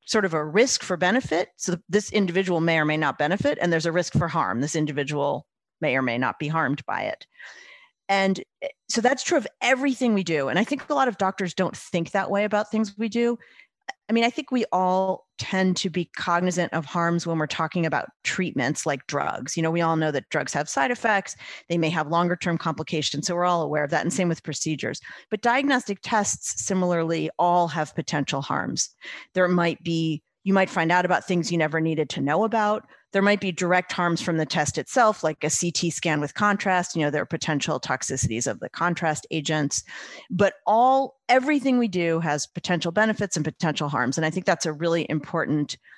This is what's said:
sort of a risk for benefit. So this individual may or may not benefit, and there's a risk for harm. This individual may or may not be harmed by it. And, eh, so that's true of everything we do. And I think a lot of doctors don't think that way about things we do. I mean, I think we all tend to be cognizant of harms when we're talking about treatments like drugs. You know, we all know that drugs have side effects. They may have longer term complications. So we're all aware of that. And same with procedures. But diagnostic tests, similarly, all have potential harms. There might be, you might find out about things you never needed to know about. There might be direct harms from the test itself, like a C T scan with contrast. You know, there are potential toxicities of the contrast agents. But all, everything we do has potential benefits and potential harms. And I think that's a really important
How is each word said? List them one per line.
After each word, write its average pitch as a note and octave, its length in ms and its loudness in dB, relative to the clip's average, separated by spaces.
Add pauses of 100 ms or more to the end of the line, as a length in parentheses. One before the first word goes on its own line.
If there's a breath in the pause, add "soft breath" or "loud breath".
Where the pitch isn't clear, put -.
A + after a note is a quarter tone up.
sort G#3+ 180 2
of E3+ 80 -2
a D#3 100 0
risk F#3+ 400 2
for F3+ 140 -4
benefit. A#3+ 600 0
So F3 200 -2 (100)
this G3+ 260 0
individual F3+ 500 2
may E3 160 4
or D3+ 80 2
may D3+ 100 2
not D3+ 220 0
benefit, F#3+ 420 0
and F3 100 0
there's E3 140 2
a E3+ 80 0
risk E3+ 220 0
for E3 120 2
harm. B2+ 360 0
This D3+ 120 -4
individual C#3+ 720 -2 (360)
may C#3 120 0
or C3+ 60 2
may A#2+ 160 0
not B2+ 220 -2
be D3 100 -4
harmed D3 380 0
by G2 160 -4
it. - 240 -8 (800 loud breath)
And, G3 340 2 (200)
eh, - 60 -8 (200)
so A3+ 140 -2
that's B3+ 200 2
true F4 140 0
of G#3+ 100 0 (140)
everything B3+ 540 2
we F#3+ 100 2
do. D3+ 240 0
And D#3 100 2
I A3 60 4
think - 240 -4
a D4+ 60 0
lot C4+ 140 4
of G3+ 100 -4
doctors F#3+ 340 -2
don't - 240 -2
think - 360 -4
that G3 180 0
way G3+ 140 2
about G#3 260 0
things G#3+ 260 -2
we G#3+ 140 -2
do. A#3 280 0 (720 loud breath)
I G#3+ 40 0
mean, A#3 120 4
I A#3+ 60 2
think C#4+ 200 -6
we B3 220 2
all F#3 540 0 (120)
tend F#3+ 400 2
to F#3+ 100 -2
be E3+ 280 -2
cognizant F3 560 0
of D#3+ 120 -2
harms E3+ 420 0
when E3 120 -2
we're D3+ 80 0
talking D#3+ 400 -2
about D3+ 220 -2 (160)
treatments - 600 -2
like C#3 220 -4
drugs. C#3+ 500 -4
You E3+ 60 0
know, D#3+ 80 2
we E3+ 100 0
all E3 160 2
know D#3 140 0
that C#3+ 200 -4
drugs C#3+ 220 -4
have D3+ 160 -2
side C4+ 220 0
effects. G#3 440 0 (340 loud breath)
They E3+ 100 0
may D#3+ 120 2
have D#3 180 -2
longer E3+ 280 2
term E3+ 220 -2
complications. D#3 680 -4
So F3+ 80 -2
we're F3 100 0
all F3 180 2
aware D3 220 0
of C#3+ 60 -4
that. D#3+ 120 0
And F3 100 -2
same F3+ 160 0
with D#3+ 140 -2
procedures. - 580 -4 (300 loud breath)
But G#3 120 -4
diagnostic B3+ 600 2
tests, - 640 -2
similarly, E3+ 720 0
all F3 300 4
have D3+ 260 -4
potential C#3+ 480 -2
harms. - 480 -2 (440 loud breath)
There F#3 140 4
might F3 340 2
be, E3 400 -2 (220)
you F#3+ 100 2
might F#3+ 160 4
find E3 220 0
out F3+ 120 4
about F3 200 2
things F3 260 0
you E3+ 80 2
never D#3 220 2
needed D#3+ 300 0
to C#3+ 100 -6
know D3+ 240 2
about. G#3+ 420 0 (260 soft breath)
There G3 100 2
might G3+ 180 4
be G3 100 -2
direct F3+ 400 0
harms F3 320 0
from E3+ 140 0
the D#3 100 0
test D#3 320 0
itself, G#3+ 460 2
like D#3 180 -2
a D3 80 0
C F3 220 0
T E3+ 180 0
scan D3+ 300 0
with D3 140 -4
contrast. G3+ 600 0
You D#3+ 80 0
know, D3 80 2
there D3+ 120 0
are - 40 -6
potential D3+ 540 -2
toxicities B2+ 680 -2
of A2+ 140 -4
the - 80 -8
contrast E3 640 -2
agents. D3+ 500 -2 (480 loud breath)
But F#3+ 240 2 (100)
all, B3+ 540 4 (100)
everything C4 480 4
we A#3+ 120 2
do E3+ 320 2
has D3+ 260 -2
potential E3+ 460 -2
benefits G#3 420 0
and D#3 100 -2
potential D3+ 440 -2
harms. B2 280 0
And D#3+ 80 0
I D#3 60 0
think F3+ 160 -4
that's F3 180 2
a D#3+ 80 -2
really E3 380 0
important D3+ 640 -2 (220 loud breath)